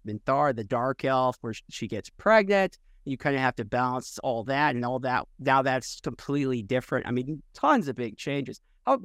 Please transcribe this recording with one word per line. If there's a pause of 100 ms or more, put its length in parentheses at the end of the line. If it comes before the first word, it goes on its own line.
Minthara,
the
dark
elf,
where
sh-,
she
gets
pregnant. (260)
You
kinda
have
to
balance
all
that
and
all
that. (100)
Now
that's
completely
different.
I
mean, (100)
tons
of
big
changes. (280)
How,